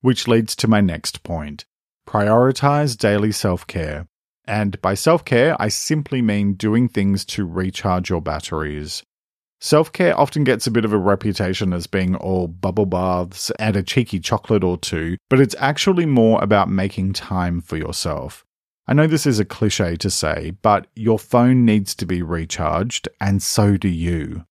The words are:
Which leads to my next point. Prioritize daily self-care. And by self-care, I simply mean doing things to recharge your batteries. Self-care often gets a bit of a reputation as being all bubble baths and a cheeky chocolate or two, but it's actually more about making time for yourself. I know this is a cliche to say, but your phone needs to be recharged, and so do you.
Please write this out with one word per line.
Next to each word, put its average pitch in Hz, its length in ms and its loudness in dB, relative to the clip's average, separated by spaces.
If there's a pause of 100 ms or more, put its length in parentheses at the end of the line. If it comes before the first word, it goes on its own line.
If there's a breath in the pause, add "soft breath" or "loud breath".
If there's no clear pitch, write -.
Which 127 260 0
leads 113 280 2
to - 120 -2
my 107 140 4
next 82 400 -4
point. 76 420 -10 (420)
Prioritize 127 920 2
daily 104 340 2
self-care. 85 760 -4 (380)
And 104 380 -2
by 92 100 2
self-care, 147 680 2
I 110 100 0
simply 143 520 -2
mean 104 320 2
doing 110 340 2
things 98 400 0
to 101 200 -6
recharge 92 640 -2
your 85 100 0
batteries. 76 840 -8 (600)
Self-care 160 560 2
often 147 240 0
gets 127 240 0
a 120 40 0
bit 110 160 2
of 104 60 0
a 107 60 2
reputation 95 760 0
as 87 120 -6
being 92 300 0
all 92 320 -2
bubble 92 380 -2
baths 90 720 -4
and 107 180 0
a 95 60 0
cheeky 110 360 -2
chocolate 104 460 0
or 87 140 0
two, 82 400 -6 (100)
but 131 100 4
it's 127 200 4
actually 165 480 0
more 113 360 4
about 101 280 2
making 95 420 -2
time 87 480 -4
for - 160 -8
yourself. 73 680 -8 (440)
I - 80 0
know 151 120 6
this 151 200 0
is 120 120 2
a 104 60 2
cliche 98 520 -2
to 98 120 -4
say, 78 440 -4 (100)
but 104 240 2 (100)
your 110 220 0
phone 123 480 4
needs 107 300 2
to 98 100 -6
be 87 160 -2
recharged, 82 840 -4 (140)
and 98 220 0
so 101 340 2
do 92 100 -2
you. 82 640 -4